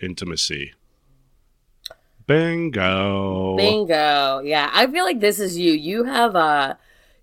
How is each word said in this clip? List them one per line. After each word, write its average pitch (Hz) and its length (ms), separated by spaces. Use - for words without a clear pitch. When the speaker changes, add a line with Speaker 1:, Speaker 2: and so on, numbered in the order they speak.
Speaker 1:
intimacy. 82 720
Bingo. 98 1300
Speaker 2:
Bingo. 151 840
Yeah, 147 280
I 208 160
feel 330 160
like 339 160
this 208 200
is 185 180
you. 170 160
You 175 300
have 233 320
a, 147 420